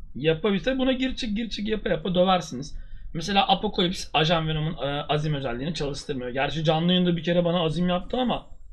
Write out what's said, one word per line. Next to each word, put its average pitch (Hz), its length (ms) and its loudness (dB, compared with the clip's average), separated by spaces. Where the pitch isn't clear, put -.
yapabilirsiniz. 196 640 2
Buna 262 120 4
gir 262 240 0
çık, 214 220 -2
gir 226 120 -4
çık 208 180 -6
yapa 214 220 -2
yapa 170 260 0
döversiniz. 180 600 2
Mesela 190 340 2
Apokalips 190 640 0
Ajan 156 340 4
Venom'un, 156 260 -2
e, 143 280 -4
azim 151 320 0
özelliğini 131 400 -2
çalıştırmıyor. 139 560 -4
Gerçi 139 340 -2
canlı 160 280 4
yayında 180 260 4
bir 156 60 -6
kere 175 220 2
bana 170 140 2
azim 165 300 0
yaptı 180 280 -2
ama 226 300 -2